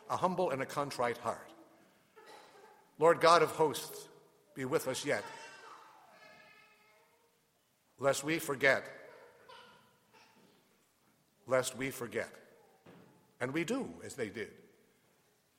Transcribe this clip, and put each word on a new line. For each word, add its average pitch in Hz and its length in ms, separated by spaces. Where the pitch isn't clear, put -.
a 127 80
humble 180 340
and 131 100
a 131 40
contrite 127 520
heart. - 340
Lord 160 200
God 165 220
of 151 100
hosts, - 560
be 135 120
with 139 220
us 127 160
yet, 123 200
lest 131 260
we 156 160
forget, 135 460
lest 123 280
we 131 140
forget." 113 400
And 127 100
we 165 120
do, 208 280
as 101 100
they 113 140
did. 101 220